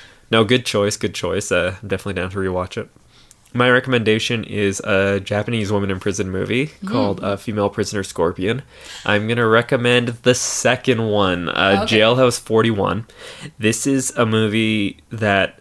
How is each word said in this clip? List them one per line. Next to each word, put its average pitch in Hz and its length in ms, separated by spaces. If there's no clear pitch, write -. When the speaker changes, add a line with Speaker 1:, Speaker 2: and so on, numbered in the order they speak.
Speaker 1:
No, 113 140
good 120 220
choice, 104 300
good 95 180
choice. 90 380
Uh, 90 280
I'm 104 80
definitely 98 320
down 92 100
to 101 80
rewatch 90 380
it. 113 120
My 123 140
recommendation 117 760
is 101 360
a 98 400
Japanese 104 500
women 101 200
in 92 100
prison 98 300
movie 104 400
Speaker 2:
Mm. 95 80
Speaker 1:
called, 104 320
uh, 98 140
Female 104 320
Prisoner 101 340
Scorpion. 90 600
I'm 104 240
gonna 117 180
recommend 120 760
the 123 120
second 120 720
one, 95 440
uh, 98 320
Speaker 2:
Okay. 107 160
Speaker 1:
Jailhouse 120 420
forty-one. 110 640
This 110 280
is 135 300
a 120 80
movie 110 720
that 104 500